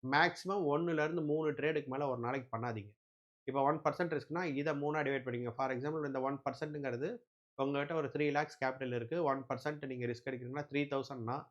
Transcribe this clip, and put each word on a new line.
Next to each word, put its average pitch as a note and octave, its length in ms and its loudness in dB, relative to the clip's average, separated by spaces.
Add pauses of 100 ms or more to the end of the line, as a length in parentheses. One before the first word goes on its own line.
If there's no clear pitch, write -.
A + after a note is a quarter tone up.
மேக்ஸிமம் E3+ 600 4
ஒண்ணுல D#3 360 2
இருந்து D#3+ 200 0
மூணு D3+ 300 2
ட்ரேடுக்கு D3 340 0
மேல C3+ 220 -2
ஒரு B2 120 0
நாளைக்கு B2 300 -2
பண்ணாதீங்க. A2 420 -4 (560)
இப்ப C3+ 140 2
ஒன் D3 160 6
பர்சன்ட் D#3+ 360 2
ரிஸ்க்னா D3+ 280 -2 (120)
இத C#3+ 200 2
மூணா D3 280 0
டிவைட் C3+ 240 0
பண்ணிக்கோங்க. A#2+ 280 -2
For C3+ 160 0
example D3 360 -2
இந்த C3+ 140 0
ஒன் C#3 220 0
பர்சன்ட்ங்கிறது C#3+ 680 -4 (500)
உங்ககிட்ட C#3+ 360 0
ஒரு D3+ 140 0
த்ரீ D3 240 0
லேக்ஸ் D3 260 0
கேபிட்டல் C3 360 -2
இருக்கு. A#2 300 -2
ஒன் C3+ 200 2
பர்சன்ட் D3 420 -4
நீங்க B2+ 200 -4
ரிஸ்க் A#2+ 220 -4
எடுக்கிறீங்கன்னா C3 380 -6
த்ரீ C#3+ 220 0
தௌசண்ட்னா C3 480 -2 (140)